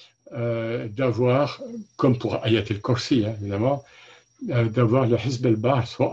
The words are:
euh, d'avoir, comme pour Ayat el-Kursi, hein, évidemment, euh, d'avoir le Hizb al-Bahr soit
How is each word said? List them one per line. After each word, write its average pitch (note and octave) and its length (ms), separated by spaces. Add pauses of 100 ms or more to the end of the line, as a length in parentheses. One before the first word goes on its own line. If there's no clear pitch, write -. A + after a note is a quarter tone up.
(340)
euh, A#2 540 (120)
d'avoir, B2 460 (520)
comme B2+ 240
pour G#2 100 (140)
Ayat G#2+ 280
el-Kursi, A#2 520
hein, A2 140
évidemment, G#2 380 (720)
euh, A#2+ 260
d'avoir B2 360
le A#2 140
Hizb B2+ 220
al-Bahr A#2+ 400
soit - 260